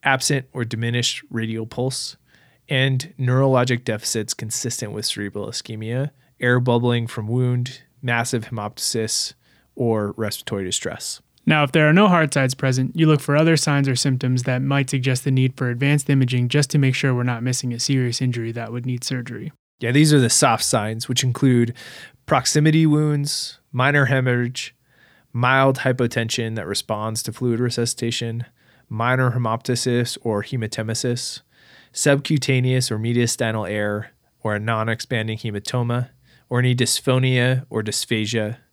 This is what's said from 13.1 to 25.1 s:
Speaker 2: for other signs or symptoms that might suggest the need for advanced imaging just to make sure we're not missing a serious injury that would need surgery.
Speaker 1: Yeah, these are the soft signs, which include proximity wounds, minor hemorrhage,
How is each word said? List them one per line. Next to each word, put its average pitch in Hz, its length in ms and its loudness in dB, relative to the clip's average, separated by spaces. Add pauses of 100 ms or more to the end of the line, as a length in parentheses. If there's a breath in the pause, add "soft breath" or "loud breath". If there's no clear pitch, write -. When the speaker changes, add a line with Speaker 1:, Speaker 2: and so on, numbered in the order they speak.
Speaker 2:
for 143 160 0
other 160 180 4
signs 143 320 2
or 131 80 0
symptoms 127 480 0
that 127 180 0
might 135 280 0
suggest 127 340 0
the 139 80 0
need 131 240 2
for 127 140 -2
advanced 139 400 0
imaging 123 400 2
just 143 220 0
to 151 60 2
make 135 160 4
sure 131 220 0
we're 123 80 0
not 120 180 -2
missing 123 300 -2
a 117 80 -6
serious 127 420 0
injury 117 300 -2
that 117 220 -8
would 120 120 -8
need 123 200 -6
surgery. 120 480 -8 (260)
Speaker 1:
Yeah, 120 140 -2
these 151 200 6
are 143 60 8
the 120 100 4
soft 117 360 2
signs, 110 420 -2
which 123 160 -2
include 120 500 4 (520 loud breath)
proximity 151 600 4
wounds, 147 720 0 (120)
minor 135 360 4
hemorrhage, 123 680 0 (560 soft breath)